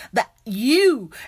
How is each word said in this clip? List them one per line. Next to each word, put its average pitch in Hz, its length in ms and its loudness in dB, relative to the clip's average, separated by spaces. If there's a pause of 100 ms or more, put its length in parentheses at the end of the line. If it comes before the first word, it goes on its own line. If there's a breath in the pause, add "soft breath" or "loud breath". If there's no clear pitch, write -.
(140)
the 220 140 -2 (180)
you 247 640 0 (180 loud breath)